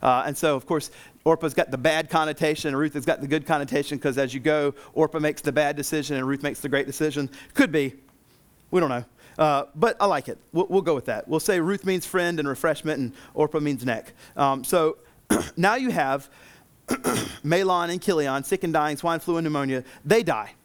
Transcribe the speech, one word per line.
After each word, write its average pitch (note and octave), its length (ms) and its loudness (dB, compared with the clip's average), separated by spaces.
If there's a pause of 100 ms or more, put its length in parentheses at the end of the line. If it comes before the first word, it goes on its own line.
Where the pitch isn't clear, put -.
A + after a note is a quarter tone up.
Uh, B2+ 240 4
and C#3+ 100 -4
so, D3+ 200 2
of B2+ 100 -8
course, D#3 240 -2 (340)
Orpah's D#3 300 2
got - 160 0
the C3 80 -4
bad D#3 320 0
connotation, D#3 580 0
and C3+ 100 -2
Ruth D3 160 0
has D3 100 -4
got - 160 0
the C#3+ 80 -8
good D3 180 0
connotation, C#3+ 520 -2
'cause C3+ 200 0
as C3 140 0
you C3+ 80 -8
go, D3 340 2 (200)
Orpah D#3 260 0
makes D3+ 220 -2
the C#3+ 100 -2
bad D3 240 2
decision D3 400 -4
and C3 100 -2
Ruth C#3 160 -2
makes C#3+ 180 -4
the D3 80 -6
great C3+ 180 0
decision. C#3 440 -2 (240)
Could C4 160 4
be. C#3 240 0 (760)
We F#3 100 4
don't D#3+ 80 2
know. A#2+ 160 -2 (320)
Uh, D3 380 2
but G#3+ 260 2
I G#3 60 4
like D#3 220 0
it. B2 100 -8 (140)
We'll, F3 160 0
we'll F#3 140 2
go E3 120 2
with B2+ 100 -4
that. A2 240 -4
We'll D#3+ 100 0
say F#3 220 2
Ruth F#3+ 240 -2
means F#3 220 -2
friend F3 340 0
and C#3+ 80 -2
refreshment, D3+ 500 -2
and B2+ 140 -4 (220)
Orpah D3+ 260 0
means C#3+ 240 -2
neck. A#2 280 -4 (240)
Um, C3+ 280 0
so D#3+ 320 2 (320)
<clears throat> - 280 -2
now G3 180 4
you B3+ 160 -2
have C#3 380 -2 (300)
<clears throat> - 300 -20 (560)
Mahlon F3 460 2
and F3 120 -4
Chilion, C#3 400 0
sick F#3 220 -2
and E3+ 80 -2
dying, D3+ 240 2
swine E3+ 240 0
flu E3+ 160 0
and E3 80 0
pneumonia. C3+ 400 -2 (200)
They G#3+ 180 4
die. A#2+ 320 -4 (100)